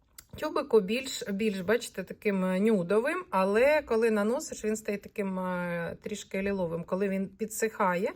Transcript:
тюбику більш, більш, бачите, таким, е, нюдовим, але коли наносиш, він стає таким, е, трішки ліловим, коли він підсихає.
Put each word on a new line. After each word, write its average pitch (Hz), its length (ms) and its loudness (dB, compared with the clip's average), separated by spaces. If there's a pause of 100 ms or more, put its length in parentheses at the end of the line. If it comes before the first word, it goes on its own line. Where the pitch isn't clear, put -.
(400)
тюбику 294 400 2
більш, 233 500 -2
більш, 196 300 0
бачите, 202 440 -2
таким, 196 420 -2
е, 185 140 0
нюдовим, 220 720 2
але 220 520 4
коли 226 300 2
наносиш, 220 540 0
він 214 100 0
стає 208 220 -4
таким, 190 420 -6
е, 180 600 -4
трішки 202 400 -6
ліловим, 87 420 -2
коли 185 260 -2
він 190 180 -2
підсихає. 208 880 -2